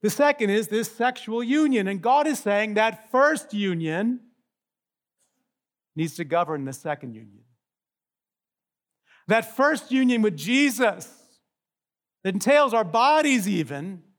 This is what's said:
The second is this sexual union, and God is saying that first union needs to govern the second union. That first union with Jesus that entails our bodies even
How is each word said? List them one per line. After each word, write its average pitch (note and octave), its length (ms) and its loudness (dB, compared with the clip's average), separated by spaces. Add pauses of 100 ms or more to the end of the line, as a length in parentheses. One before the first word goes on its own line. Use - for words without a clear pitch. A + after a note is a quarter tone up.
The G#3 100 0
second D4 400 2
is G#3 180 0
this G#3+ 240 -4
sexual A#3+ 500 -4
union, B3+ 460 2
and G3 120 -4
God C#4 280 2
is C#4 100 -2
saying G#3 360 0
that A3 360 -2
first C#4+ 420 2
union G3 680 -2 (1800)
needs D#3 200 -4
to E3+ 80 -8
govern D#3 420 -2
the C3+ 60 -8
second C#3 420 -10
union. A2 280 -20 (1800)
That A3 300 0
first C#4+ 340 0
union B3 320 2
with G#3 140 0
Jesus A3+ 760 0 (1080)
that F#3+ 120 -4
entails C4+ 380 4
our A3 120 2
bodies B3+ 640 2
even D#3+ 540 -6 (160)